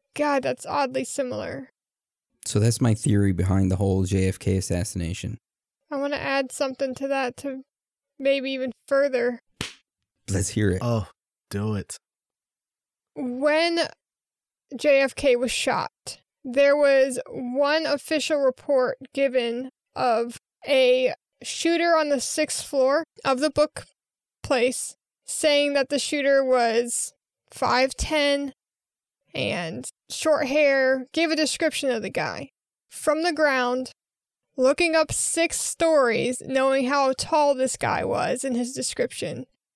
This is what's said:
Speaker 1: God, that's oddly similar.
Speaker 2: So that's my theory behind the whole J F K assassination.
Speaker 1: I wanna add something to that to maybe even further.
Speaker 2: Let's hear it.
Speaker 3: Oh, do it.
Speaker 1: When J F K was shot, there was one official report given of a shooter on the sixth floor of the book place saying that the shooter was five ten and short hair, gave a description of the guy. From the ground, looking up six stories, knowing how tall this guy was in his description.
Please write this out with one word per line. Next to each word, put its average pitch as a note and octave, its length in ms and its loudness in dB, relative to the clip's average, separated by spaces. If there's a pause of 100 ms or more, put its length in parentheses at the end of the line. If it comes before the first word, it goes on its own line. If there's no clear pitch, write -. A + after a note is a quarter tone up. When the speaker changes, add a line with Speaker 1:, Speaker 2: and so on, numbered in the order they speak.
(140)
Speaker 1:
God, C#4+ 300 0
that's B3+ 220 -4
oddly C4 400 -2
similar. B3+ 640 -8 (760)
Speaker 2:
So - 140 0
that's A2+ 220 2
my A#2 120 4
theory G2+ 400 2
behind F#2 380 2
the F#2 60 0
whole F#2+ 260 2
J F#2 240 2
F F#2 120 -2
K F#2+ 180 0
assassination. F#2 800 -4 (520)
Speaker 1:
I D4 80 -6
wanna C#4+ 200 -4
add C#4 340 -2
something C4+ 440 -4
to C4+ 120 -6
that C4+ 300 -2
to C4+ 260 -10 (540)
maybe C4+ 340 0
even C4 200 -4 (160)
further. B3+ 520 2 (880)
Speaker 2:
Let's F#2 200 0
hear G#2+ 220 2
it. F2+ 100 -2
Speaker 3:
Oh, A#2 280 -2 (400)
do G#2 260 -4
it. - 220 -8 (1160)
Speaker 1:
When D4+ 760 0 (880)
J C#4 240 4
F C4+ 140 0
K C4 200 4
was A#3+ 160 -2
shot, - 400 -2 (560)
there C#4 300 4
was C#4 500 4
one C#4+ 580 0
official D4 520 -2
report C4 600 0 (160)
given B3+ 560 -2 (260)
of A#3 420 0 (300)
a B3+ 460 4 (300)
shooter E4 540 2
on D4+ 120 0
the C#4 120 0
sixth - 440 -4
floor C#4 380 2 (220)
of C4+ 140 0
the D4+ 100 0
book - 360 -2 (580)
place B3 520 -2 (300)
saying C#4+ 480 2
that C#4 160 0
the C#4+ 100 0
shooter C#4 440 0
was A#3+ 720 0 (380)
five B3+ 440 0
ten C#4+ 580 0 (800)
and F3+ 560 -6 (200)
short D4+ 380 0
hair, C4+ 640 2
gave D#4+ 180 0
a D#4+ 40 0
description D4+ 540 -2
of A#3 120 -2
the F#3+ 80 -8
guy. D3+ 400 -6 (400)
From D#4 340 -2
the F4 100 0
ground, C4 580 0 (640)
looking D4 400 2
up D#4 160 2
six - 480 -2
stories, C4 840 2
knowing C4+ 420 2
how C4+ 300 2
tall D4 360 2
this B3+ 220 0
guy - 300 -2
was - 400 -2
in B3+ 100 -2
his A#3+ 160 -4
description. B3 720 -6 (300)